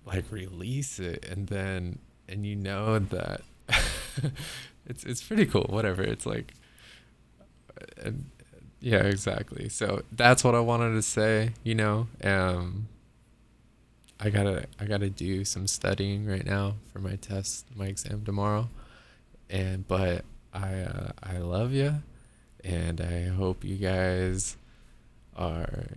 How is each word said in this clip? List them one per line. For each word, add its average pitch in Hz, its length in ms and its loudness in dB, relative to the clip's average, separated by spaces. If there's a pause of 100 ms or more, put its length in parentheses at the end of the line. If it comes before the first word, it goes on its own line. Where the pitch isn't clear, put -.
like, 95 260 -2
release 101 680 -6
it. 87 260 -6
And 98 220 -6
then, 95 520 -4 (280)
and 101 180 -6
you 104 100 -4
know 101 440 0
that - 420 -2 (280)
<laughs> - 640 0 (540)
it's, 127 180 -10
it's - 200 -6
pretty 214 220 6
cool, - 240 4
whatever. 98 340 2
It's - 220 -2
like, - 280 -4 (1500)
and - 260 -6 (500)
yeah, 110 240 4
exactly. 101 680 0
So 98 420 -2
that's 120 320 8
what 120 120 8
I 117 40 8
wanted 117 340 4
to 110 80 4
say, 110 500 4 (120)
you 113 120 0
know, 107 320 2 (160)
um, 92 640 2 (1300)
I 107 100 2
gotta, 101 360 2 (140)
I 104 60 -4
gotta 101 240 2
do 98 360 -2
some 95 220 -2
studying 98 580 0
right 98 200 0
now 98 300 0 (160)
for - 80 -10
my 98 160 -4
test, 98 500 -6 (100)
my 98 100 -4
exam 104 400 -6
tomorrow. 104 440 0 (800)
And, 95 380 -2
but 92 380 2 (280)
I, 95 280 -4
uh, 90 300 -6 (120)
I 92 140 -6
love 90 340 0
ya, 139 220 2 (680)
and 85 360 -2
I 85 260 -2
hope 92 380 0
you 95 140 -4
guys 92 800 0 (800)
are 85 500 -4 (120)